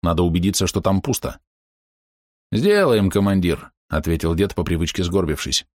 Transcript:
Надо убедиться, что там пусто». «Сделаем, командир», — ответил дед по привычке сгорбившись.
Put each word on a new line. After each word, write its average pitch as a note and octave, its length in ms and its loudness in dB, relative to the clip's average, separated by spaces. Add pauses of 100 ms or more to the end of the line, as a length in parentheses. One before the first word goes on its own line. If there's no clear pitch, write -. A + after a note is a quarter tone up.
Надо E2+ 200 2
убедиться, F2 440 0
что F#2+ 140 -2
там G2 220 0
пусто». - 380 -6 (1120)
«Сделаем, C3 580 2
командир», — F#2+ 600 0 (180)
ответил E2 460 0
дед F#2+ 200 0
по F2+ 100 -2
привычке F2 400 -2
сгорбившись. E2+ 640 -2 (120)